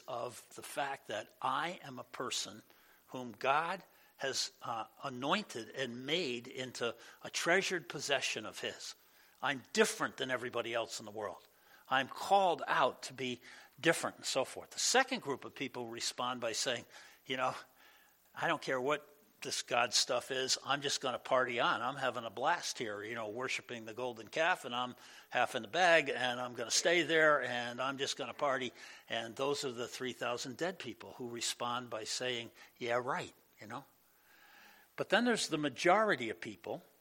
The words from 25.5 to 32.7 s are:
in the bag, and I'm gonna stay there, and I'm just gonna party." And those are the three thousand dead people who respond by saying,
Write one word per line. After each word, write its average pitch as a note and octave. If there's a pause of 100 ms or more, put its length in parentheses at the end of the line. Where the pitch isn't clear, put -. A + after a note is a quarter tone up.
in A2+
the G#2+
bag, E3
and B2
I'm B2
gonna A#2
stay F3
there, D3+
and B2
I'm C3+
just C3+
gonna A#2+
party." C3 (360)
And A#2
those C#3+
are B2+
the A#2
three B2+
thousand A#2+
dead F3+
people G2
who B2
respond A#2+
by A2
saying, A#2+ (260)